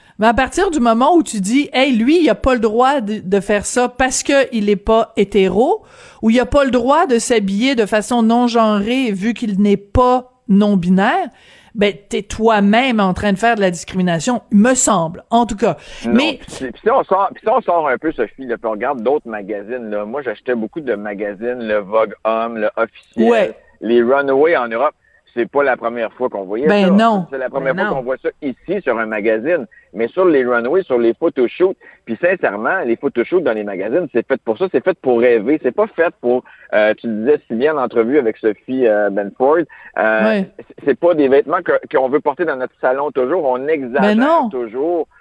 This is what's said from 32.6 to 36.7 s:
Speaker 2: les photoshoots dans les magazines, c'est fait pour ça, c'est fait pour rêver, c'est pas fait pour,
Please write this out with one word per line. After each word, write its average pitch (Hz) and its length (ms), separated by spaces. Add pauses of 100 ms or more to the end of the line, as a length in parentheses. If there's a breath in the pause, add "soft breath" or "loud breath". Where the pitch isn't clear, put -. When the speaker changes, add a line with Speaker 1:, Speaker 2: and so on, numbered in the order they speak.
Speaker 2:
les 117 80
photoshoots 139 480
dans 131 100
les 107 120
magazines, 104 480
c'est 117 120
fait 131 180
pour 110 160
ça, 185 120
c'est 127 140
fait 185 160
pour 123 180
rêver, 117 420
c'est 127 140
pas 214 140
fait 170 320
pour, 120 240 (280 loud breath)